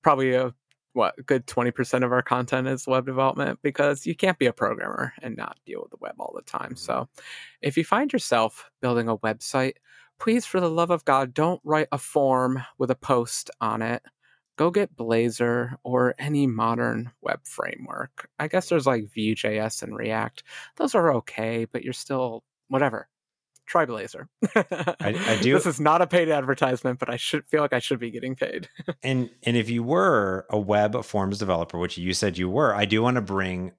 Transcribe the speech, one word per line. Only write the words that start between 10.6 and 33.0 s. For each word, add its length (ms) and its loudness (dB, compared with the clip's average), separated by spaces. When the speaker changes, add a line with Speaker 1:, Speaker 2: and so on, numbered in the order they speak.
Speaker 1:
the 100 2
love 200 2
of 140 0
God, 300 2
don't 300 0
write 260 0
a 80 -2
form 640 2
with 140 2
a 40 -2
post 540 -2
on 220 -2
it. 200 -4
Go 140 2
get 240 0
Blazor 920 0
or 340 2
any 280 2
modern 640 0
web 220 -4
framework. 840 -10
I 80 -4
guess 220 -2
there's, 180 2
like, 240 0
Vue.js 720 -2
and 140 -12
React. 460 -4
Those 180 -2
are 200 6
okay, 500 -4
but 180 -8
you're 120 -6
still, 500 -6
whatever. 400 0
Try 220 2
Blazor. 400 -8
<laughs> 120 0
Speaker 2:
I, 400 0
I 140 2
do 140 4
Speaker 1:
This 100 4
is 160 -2
not 220 6
a 40 2
paid 220 2
advertisement, 680 0
but 100 -6
I 80 -4
should 300 -4
feel 160 2
like 100 0
I 60 2
should 220 -2
be 100 -6
getting 260 -6
paid. 320 -6
<laughs> 180 -10
Speaker 2:
And, 280 0
and 120 2
if 140 0
you 120 0
were 680 2
a 100 2
web 460 2
forms 320 -2
developer, 400 -2
which 180 -4
you 160 -4
said 240 0
you 140 -2
were, 240 2
I 100 0
do 160 2